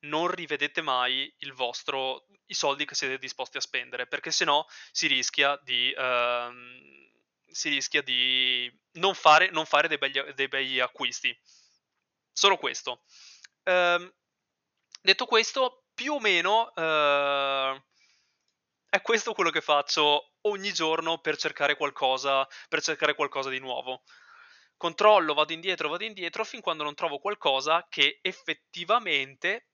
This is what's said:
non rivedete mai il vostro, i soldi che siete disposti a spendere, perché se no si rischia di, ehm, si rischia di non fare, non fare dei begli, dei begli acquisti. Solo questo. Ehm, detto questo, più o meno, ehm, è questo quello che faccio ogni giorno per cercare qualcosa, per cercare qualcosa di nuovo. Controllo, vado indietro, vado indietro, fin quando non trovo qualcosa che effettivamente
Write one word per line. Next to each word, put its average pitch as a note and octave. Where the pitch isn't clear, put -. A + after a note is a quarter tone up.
non D#3
rivedete D#3
mai C3
il C#3
vostro, C3
i -
soldi C#3+
che D3
siete C3+
disposti B2+
a C3+
spendere, B2
perché D#3
se F3
no D3+
si -
rischia C#3
di, B2+
ehm, B2
si -
rischia C#3+
di B2+
non F3+
fare, D#3+
non D#3+
fare D#3
dei D#3
begli, C#3
dei C3+
begli C3
acquisti. B2
Solo G3
questo. C3
Ehm, F3
detto G3
questo, B3
più C#4
o C#4
meno, G#3
ehm, C#3+
è G3
questo A3+
quello F3
che D#3
faccio D3
ogni G3+
giorno D#3+
per D3+
cercare D3
qualcosa, C3+
per D#3
cercare D3+
qualcosa C#3
di C3
nuovo. B2+
Controllo, F3
vado D3+
indietro, E3
vado E3+
indietro, G3+
fin A#3
quando D#3
non D3
trovo C#3+
qualcosa D#3
che -
effettivamente F3